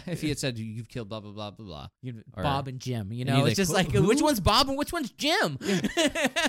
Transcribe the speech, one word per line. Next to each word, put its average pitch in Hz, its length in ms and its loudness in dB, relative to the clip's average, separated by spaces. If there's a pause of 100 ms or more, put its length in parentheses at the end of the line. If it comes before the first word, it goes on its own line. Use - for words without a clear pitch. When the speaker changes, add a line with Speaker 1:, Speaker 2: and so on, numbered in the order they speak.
Speaker 1:
if 170 140 -6
he 156 80 -2
had 143 100 -2
said, 123 180 -4
"You've 110 320 -10
killed 110 200 -10
blah, 110 100 -8
blah, 104 120 -14
blah, 104 200 -10
blah, 107 140 -18
blah." 73 220 -12 (140)
Speaker 2:
You 127 120 -10
know, 110 80 -14 (120)
Speaker 1:
Or - 100 -8
Speaker 2:
Bob 139 240 -2
and 127 120 -10
Jim, 113 320 -6
you 120 100 -8
Speaker 1:
and 131 80 -2
Speaker 2:
know? 131 100 2
Speaker 1:
you're 139 100 4
Speaker 2:
It's 110 100 2 (100)
Speaker 1:
like, 185 160 2
Speaker 2:
just 143 80 -4
Speaker 1:
"Who, - 60 6
Speaker 2:
like, 165 80 6
which 254 120 6
Speaker 1:
who?" 311 60 4
Speaker 2:
one's 285 140 4
Bob 220 300 4
and 269 80 -2
which 294 140 -2
one's 320 200 -4
Jim? 285 500 0
Speaker 1:
Yeah. 302 880 0